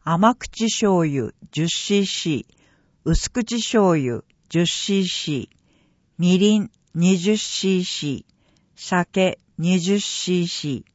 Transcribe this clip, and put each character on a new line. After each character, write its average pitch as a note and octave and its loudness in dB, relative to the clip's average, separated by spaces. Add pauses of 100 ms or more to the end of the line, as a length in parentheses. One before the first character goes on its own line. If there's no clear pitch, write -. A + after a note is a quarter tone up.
甘 F#3+ 2
口 - -6
醤 F#3+ 2
油 C#3 -2 (180)
十 D#3+ -2
シ G3+ 0
ー G3 2
シ D#3+ -4
ー、 - -20 (500)
薄 - 0
口 A#3 -4
醤 G3+ 2
油 B2 -2 (260)
十 E3 2
シ G3 -2
ー F#3+ 0
シ D3 -6
ー、 - -20 (600)
み F3+ 4
り G#3+ 4
ん G3+ -4 (240)
二 F3 4
十 G#3 0
シ F#3+ -2
ー F3+ -2
シ C#3+ -6
ー、 - -20 (440)
酒 F#3 -2 (200)
二 F3 2
十 G3 0
シ F3+ -2
ー E3+ -2
シ C#3+ -8
ー、 - -20